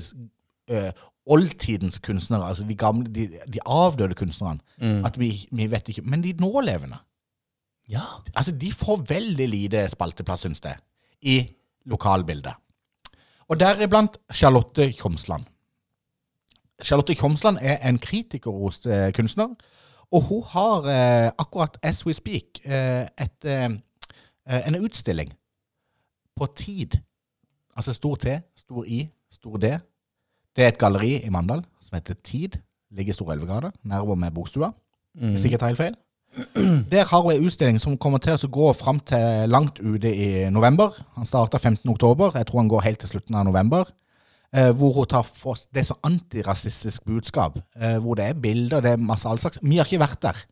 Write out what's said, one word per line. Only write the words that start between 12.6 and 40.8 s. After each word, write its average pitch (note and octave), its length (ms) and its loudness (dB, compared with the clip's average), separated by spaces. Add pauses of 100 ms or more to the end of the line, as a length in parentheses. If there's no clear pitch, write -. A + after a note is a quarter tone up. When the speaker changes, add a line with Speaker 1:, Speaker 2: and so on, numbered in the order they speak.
Speaker 1:
Og D#3+ 100 0
deriblant G3+ 680 4
Charlotte C3 640 4
Kjomsland. E2+ 500 -6 (1400)
Charlotte C#3+ 340 2
Kjomsland D3+ 460 2
er C#3 160 0 (120)
en B2 100 4
kritikerrost, G#2+ 880 -6
eh, G2 260 2
kunstner, D3+ 380 0 (600)
og F3 120 4
hun A3 240 -4
har, F#3+ 400 0
eh, B2 520 4
akkurat D#3 440 -4
as D#3+ 220 -2
we D#3+ 80 -2
speak, - 500 -8
eh, C3 440 -2 (100)
et, - 280 -8
eh, C3+ 240 -2 (800)
eh, B2+ 200 -4
en D3+ 80 0
utstilling E2+ 580 -4 (1040)
på D3 80 -4 (100)
Tid. - 440 -4 (760)
Altså A#2+ 180 -6
stor D3 220 -4
T, C3 240 -4 (160)
stor A#2+ 300 -12
I, B2 240 -6 (220)
stor G#2+ 260 -12
D. B2+ 220 0 (760)
Det B2+ 80 6
er B2 40 10
et A#2+ 100 4
galleri G#2+ 380 2 (100)
i A2 40 -6
Mandal G2 340 -2 (180)
som - 140 -12
heter - 180 -8 (100)
Tid. E3+ 360 -8 (320)
Ligger G2 200 -6
i - 20 0
Stor E2+ 200 -6
Elvegade, F#2+ 380 -6 (120)
nærmere G2+ 340 -2
med F2 140 -2
Bokstua. C3 400 -4 (440)
Speaker 2:
Mm. A#2 160 -2
Speaker 1:
Hvis G2 140 2
ikke B2+ 60 2
jeg - 80 0
tar B2+ 80 -2
helt A#2+ 100 -2
feil. E3+ 180 -2 (500)
<clears throat> F3 460 2
Der F#3+ 140 4
har F3 160 4
hun E3+ 120 2
en D3 120 2
utstilling B2+ 360 2
som C#3 160 -2
kommer C#3 220 2
til D#3+ 140 0
å C#3 160 -2
gå C#3 260 4
frem C#3+ 240 0
til A2+ 500 0
langt C#3 300 2
ute G#2+ 300 0
i G2 400 0
november. B2+ 420 6 (240)